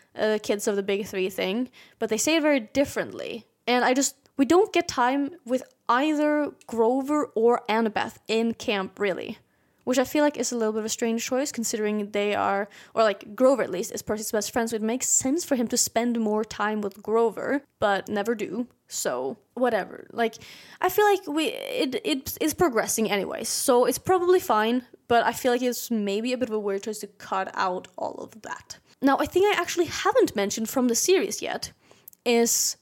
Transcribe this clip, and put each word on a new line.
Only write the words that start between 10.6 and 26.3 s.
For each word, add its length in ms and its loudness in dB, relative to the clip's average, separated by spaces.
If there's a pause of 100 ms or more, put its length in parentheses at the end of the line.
bit 60 -4
of 60 -4
a 40 -6
strange 340 -2
choice, 280 -2
considering 580 -2
they 240 0
are, 340 0 (280)
or, 80 4
like, 320 -2
Grover 260 6
at 80 -2
least, 220 -4
is 100 -8
Percy's 300 -6
best 180 -2
friend, 180 -2
so 80 -4
it 60 -2
makes 260 -2
sense 380 0
for 100 0
him 120 0
to 100 -2
spend 420 0
more 240 0
time 380 -4
with 220 -8
Grover, 580 0 (180)
but 300 0
never 240 -2
do, 340 -6 (200)
so 500 -4 (160)
whatever. 580 -2
Like, 260 -2 (440)
I 80 2
feel 160 4
like 220 2
we, 220 0
it, 540 -4
it 380 -4
is 140 0
progressing 560 0
anyway, 320 -2
so 420 4
it's 140 0
probably 400 4
fine, 480 0 (200)
but 160 4
I 100 0
feel 180 0
like 100 2
it's 300 -2
maybe 420 -2